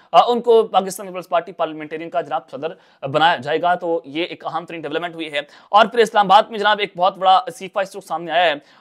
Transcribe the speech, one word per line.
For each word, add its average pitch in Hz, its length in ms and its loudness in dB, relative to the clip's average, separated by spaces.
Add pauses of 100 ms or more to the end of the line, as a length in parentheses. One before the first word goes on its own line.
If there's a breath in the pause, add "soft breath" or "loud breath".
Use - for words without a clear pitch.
(140 soft breath)
अ, 180 160 8
उनको 233 340 4
पाकिस्तान 190 440 -2
पीपल्स 180 200 -10
पार्टी 170 240 -2
पार्लियामेंटेरियन 160 580 -8
का 175 120 -4
जनाब 156 300 -8
सदर 147 240 -10 (320 soft breath)
बनाया 165 300 2
जाएगा। 156 380 -2
तो 170 320 -4
ये 147 160 -6
एक 160 200 -10
अहम 165 220 -8
तरीन 165 160 -14
डेवलपमेंट 160 340 -6
हुई 160 140 -10
है। 147 180 -6 (240 soft breath)
और 214 160 6
फिर 240 120 -2
इस्लामाबाद 214 520 4
में 226 80 -8
जनाब 208 200 0
एक 202 180 -4
बहुत 185 200 2
बड़ा 185 300 4
इस्तीफा 190 340 -8
इस 190 140 -8
वक्त 190 120 -16
सामने 165 240 -8
आया 170 120 4
है 151 180 0 (200 soft breath)